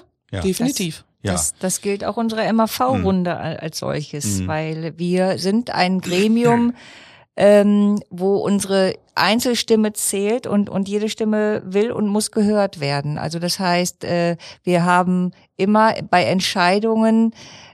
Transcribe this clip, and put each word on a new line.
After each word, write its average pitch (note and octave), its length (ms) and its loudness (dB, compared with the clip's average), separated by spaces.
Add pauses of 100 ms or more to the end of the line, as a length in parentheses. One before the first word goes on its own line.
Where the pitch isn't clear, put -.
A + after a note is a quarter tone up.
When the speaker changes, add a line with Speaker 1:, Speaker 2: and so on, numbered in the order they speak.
(300)
Speaker 1:
Ja. F#2+ 120 -6
Speaker 2:
definitiv. F#3+ 640 -4 (200)
Speaker 1:
Ja. G2 80 -2
Speaker 3:
Das, F2 260 -4
das F#3 220 -4
gilt G3+ 240 -4
auch G3+ 120 -6
unsere A3+ 280 -2
M-A-V-Runde G3 920 0
Speaker 1:
Mhm. - 60 -8
Speaker 3:
al-, D3+ 160 -6
als - 240 -10
solches, C#3+ 600 -6
Speaker 1:
Mhm. F#2 40 -4
Speaker 3:
weil D#3+ 520 -6
wir F3+ 400 0
sind G3+ 320 -2
ein F3+ 300 0
Gremium, A#3 760 2 (320)
Speaker 1:
<clears throat> - 300 -20
Speaker 3:
ähm, G#3 720 4
wo F#3+ 280 0
unsere G3 580 0 (220)
Einzelstimme A3 760 2
zählt G#3 520 -4
und, G3+ 240 0
und F#3+ 180 -4
jede G#3 200 -2
Stimme G#3+ 580 -2
will G3+ 240 0
und G#3+ 160 -2
muss G#3 240 -2
gehört G3+ 480 0
werden. C#3+ 400 -4
Also E3 220 -6
das F3 180 -4
heißt, F3+ 460 -2
äh, E3+ 320 0 (260)
wir F3 220 2
haben F3+ 480 2 (240)
immer G#3+ 360 4 (160)
bei F3+ 140 4
Entscheidungen, A3 1120 2 (400)